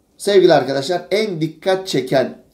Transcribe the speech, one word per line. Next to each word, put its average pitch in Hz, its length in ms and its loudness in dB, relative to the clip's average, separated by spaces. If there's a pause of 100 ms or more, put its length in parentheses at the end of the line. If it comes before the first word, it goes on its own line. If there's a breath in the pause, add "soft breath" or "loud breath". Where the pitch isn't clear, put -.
(180)
Sevgili 185 360 4
arkadaşlar, 139 580 -2
en 196 300 -2
dikkat 190 460 -4
çeken 127 500 -2 (160)